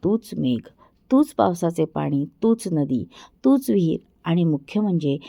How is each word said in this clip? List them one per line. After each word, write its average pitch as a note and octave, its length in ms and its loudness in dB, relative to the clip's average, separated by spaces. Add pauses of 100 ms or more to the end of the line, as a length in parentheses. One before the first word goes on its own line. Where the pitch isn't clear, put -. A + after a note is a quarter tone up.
तूच G#3+ 340 -2
मेघ, B2+ 280 -2 (460)
तूच D4 220 2
पावसाचे E3+ 500 0
पाणी, D3 420 -4 (160)
तूच A3+ 300 0
नदी, C#3+ 320 -2 (400)
तूच C4+ 260 2
विहीर F3+ 300 0 (240)
आणि E3+ 200 2
मुख्य D#3 360 -2
म्हणजे D#3+ 360 -2 (120)